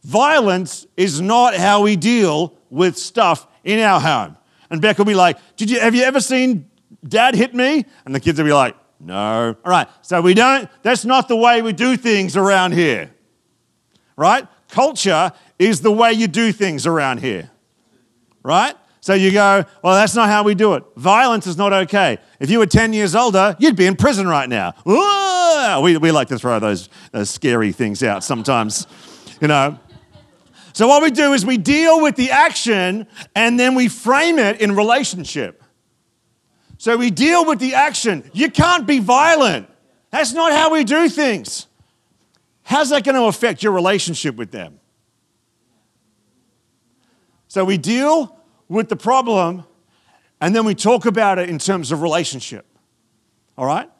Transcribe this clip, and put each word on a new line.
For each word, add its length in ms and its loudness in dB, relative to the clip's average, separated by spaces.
Violence 840 -2
is 240 -2
not 340 2
how 260 2
we 140 2
deal 640 0
with 280 -2
stuff 500 -2
in 160 -2
our 200 2
home. 380 -2
And 120 -6
Beck 160 2
will 80 2
be 80 0
like, 240 2
"Did 120 -4
you, 100 0
have 140 2
you 100 2
ever 160 0
seen 500 -2
Dad 280 2
hit 180 0
me?" 320 0
And 100 -8
the 40 -2
kids 200 -2
will 60 0
be 80 2
like, 220 2
"No." 640 -4
All 80 -2
right, 160 2
so 200 -4
we 120 4
don't, 360 2
that's 240 -2
not 220 2
the 80 0
way 260 4
we 120 -4
do 240 0
things 400 -2
around 360 2
here, 380 -2
right? 320 2
Culture 640 0
is 220 2
the 100 2
way 220 2
you 140 0
do 240 0
things 360 -4
around 320 -2
here, 320 -8
right? 320 0
So 120 0
you 180 4
go, 340 4
"Well, 120 4
that's 200 2
not 140 2
how 140 2
we 120 2
do 200 2
it. 80 -6
Violence 520 2
is 100 -8
not 160 0
okay." 440 0
If 100 -4
you 100 2
were 60 4
ten 280 2
years 200 -2
older, 460 2
you'd 160 4
be 100 2
in 100 2
prison 320 0
right 200 0
now. 260 -4
Whoa! 960 0
We, 160 2
we 140 0
like 180 0
to 100 -8
throw 200 -2
those, 300 -4
those 180 -6
scary 420 -2
things 300 -6
out 220 -2
sometimes, 640 -4
you 80 -2
know. 300 0
So 140 2
what 160 6
we 80 2
do 220 2
is 120 0
we 120 -2
deal 440 2
with 140 0
the 160 -2
action 760 0
and 240 0
then 160 2
we 140 0
frame 500 0
it 220 0
in 120 0
relationship. 880 -2
So 180 -2
we 160 0
deal 340 2
with 140 -2
the 160 -4
action. 480 -2
You 160 -2
can't 380 0
be 120 0
violent. 680 2
That's 200 -2
not 220 0
how 180 2
we 140 0
do 240 0
things. 580 -6
How's 260 -2
that 140 0
gonna 200 0
affect 380 -2
your 120 0
relationship 640 -4
with 140 -12
them? 280 -16
So 160 -2
we 120 -2
deal 640 -2
with 180 -2
the 80 -6
problem 720 -2
and 160 0
then 80 0
we 100 0
talk 320 0
about 320 0
it 120 -4
in 100 -6
terms 320 -4
of 100 -4
relationship. 640 -6
All 80 -6
right? 240 -4